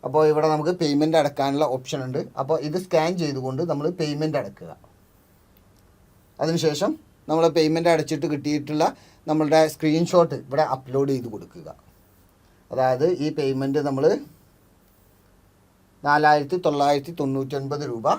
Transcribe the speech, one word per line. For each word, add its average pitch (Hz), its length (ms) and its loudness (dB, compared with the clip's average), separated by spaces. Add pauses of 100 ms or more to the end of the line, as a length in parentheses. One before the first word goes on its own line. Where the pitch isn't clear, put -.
അപ്പോൾ 151 220 2
ഇവിടെ 151 220 4
നമുക്ക് 151 220 0
പേയ്മെന്റ് 160 460 0
അടക്കാനുള്ള 139 480 0
ഓപ്ഷൻ 131 400 -4
ഉണ്ട്. 127 220 -6 (120)
അപ്പോൾ 135 220 -2
ഇത് 151 240 -6
സ്കാൻ 170 340 0
ചെയ്തുകൊണ്ട് 131 520 -4
നമ്മൾ 147 200 -2
പേയ്മെന്റ് 151 480 -4
അടക്കുക. 98 380 -10 (1600)
അതിനുശേഷം 196 680 -2 (200)
നമ്മൾ 165 200 4
പേയ്മെന്റ് 160 400 2
അടച്ചിട്ട് 160 380 0
കിട്ടിയിട്ടുള്ള 151 680 -2 (320)
നമ്മളുടെ 156 400 4
സ്ക്രീൻഷോട്ട് 160 680 2
ഇവിടെ 139 280 -4
അപ്ലോഡ് 131 500 -2
ചെയ്ത് 123 200 -4
കൊടുക്കുക. 87 420 -16 (1000)
അതായത് 131 380 2
ഈ 151 240 -2
പേയ്മെന്റ് 135 440 -2
നമ്മൾ 143 420 2 (1800)
നാലായിരത്തി 151 520 4
തൊള്ളായിരത്തി 147 640 2
തൊണ്ണൂറ്റൊൻപത് 135 680 -4
രൂപ 117 200 -2 (100)